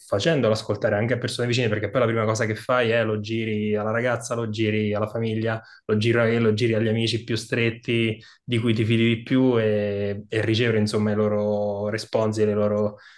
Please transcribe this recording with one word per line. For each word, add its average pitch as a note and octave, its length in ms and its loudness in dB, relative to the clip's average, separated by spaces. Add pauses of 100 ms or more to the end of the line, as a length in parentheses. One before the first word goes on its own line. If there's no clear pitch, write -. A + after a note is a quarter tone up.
facendolo A#2 480 0
ascoltare G#2+ 420 -2
anche A2 200 0
a A#2 40 -2
persone A#2+ 300 -4
vicine, A#2+ 220 0
perché G#2 180 -2
poi C3 120 0
la A#2 60 4
prima A2+ 200 0
cosa A2 180 0
che G#2+ 100 -2
fai B2 360 0
è A#2 120 2
lo G#2+ 160 -2
giri G#2+ 560 -2
alla G#2 160 -2
ragazza, A#2+ 440 -2
lo A#2 160 -4
giri G#2+ 420 0
alla G#2 160 -2
famiglia, A2+ 500 -2 (280)
lo A2 100 2
giro, A#2 280 2
e A#2 140 2
lo A2+ 140 4
giri A2+ 220 0
agli A2 140 0
amici A2+ 360 -2
più A#2+ 120 -4
stretti A#2 840 -2 (220)
di A#2+ 140 -2
cui A#2 160 2
ti A2 100 0
fidi A2+ 220 2
di A#2 160 0
più C3 360 2
e, G#2 720 -2
e A2 140 -2
ricevere, A2 360 2
insomma, G#2+ 340 2
i - 20 -2
loro G#2 720 0
responsi G#2+ 540 -2
e - 20 4
le G#2 100 2
loro, G#2 440 0 (200)